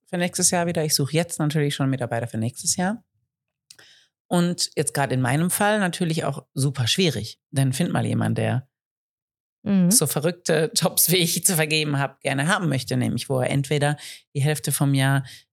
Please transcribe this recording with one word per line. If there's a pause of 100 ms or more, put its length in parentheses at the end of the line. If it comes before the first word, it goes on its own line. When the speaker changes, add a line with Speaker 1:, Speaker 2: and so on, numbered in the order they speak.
Speaker 1:
für
nächstes
Jahr
wieder.
Ich
suche
jetzt
natürlich
schon
Mitarbeiter
für
nächstes
Jahr. (1300)
Und
jetzt
gerade
in
meinem
Fall
natürlich
auch
super
schwierig, (120)
denn
find
mal
jemand,
der (920)
Speaker 2:
Mhm.
Speaker 1:
so
verrückte
Jobs,
wie
ich
zu
vergeben
hab,
gerne
haben
möchte,
nämlich
wo
er
entweder (360)
die
Hälfte
vom
Jahr (280)